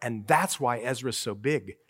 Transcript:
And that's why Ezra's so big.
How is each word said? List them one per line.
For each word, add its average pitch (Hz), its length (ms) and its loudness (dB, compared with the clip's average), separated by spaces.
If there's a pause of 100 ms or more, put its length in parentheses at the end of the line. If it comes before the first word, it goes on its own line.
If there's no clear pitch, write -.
And 113 240 -4
that's 165 320 4
why 120 200 2
Ezra's 120 400 -2
so 107 160 -4
big. 104 420 -2 (120)